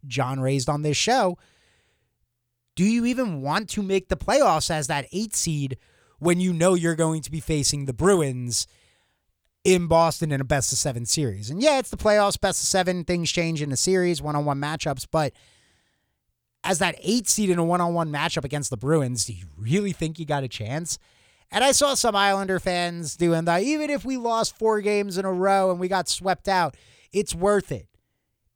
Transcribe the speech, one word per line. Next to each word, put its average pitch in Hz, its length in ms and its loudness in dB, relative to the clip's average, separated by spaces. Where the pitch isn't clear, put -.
John 131 320 -2
raised 131 280 0
on 147 140 -2
this 151 160 0
show, 214 400 2
do 170 80 0
you 233 220 2
even 233 360 -2
want 165 280 -2
to 214 140 -4
make 190 260 0
the 180 80 0
playoffs 202 520 2
as 156 180 -2
that 143 260 -4
eight 208 200 -4
seed 139 440 -2
when 175 220 2
you 185 100 2
know 175 220 4
you're 165 220 2
going 160 260 0
to - 100 -12
be 160 80 -6
facing 143 460 -2
the 131 80 -6
Bruins 127 720 0
in 180 240 4
Boston 165 460 4
in 135 80 -2
a - 40 -2
best 139 280 0
of 127 40 -2
seven 120 280 -4
series? 107 440 -4
And 180 140 -4
yeah, 285 160 4
it's - 100 -6
the 214 60 -8
playoffs, 208 460 2
best 190 200 0
of - 60 -2
seven, 180 380 0
things 175 260 -2
change 165 300 -2
in 147 100 -4
a 160 60 -2
series, 180 440 2
one-on-one 147 380 -2
matchups, 147 500 -4
but 151 220 0
as 185 140 0
that 180 220 0
eight 220 280 -2
seed 208 200 2
in 175 100 2
a 170 40 2
one-on-one 170 480 0
matchup 151 320 -2
against 143 280 -4
the 127 60 -6
Bruins, 131 460 0
do - 80 -6
you 92 140 -14
really 160 380 0
think 160 260 -6
you 165 60 -8
got 143 180 -2
a 123 60 -8
chance? 139 500 -8
And 220 120 2
I 277 80 6
saw 277 220 2
some 226 220 0
Islander 196 440 2
fans 175 560 -4
doing 170 300 2
that. 170 160 2
"Even 302 280 0
if 285 140 -2
we 262 140 -4
lost 233 400 -2
four 214 240 2
games 202 360 0
in 196 60 -2
a 190 80 -2
row 190 400 2
and 175 80 -2
we 180 80 -2
got 185 220 0
swept 185 400 -2
out, 180 260 2
it's 202 220 -2
worth 196 360 2
it." 123 160 -8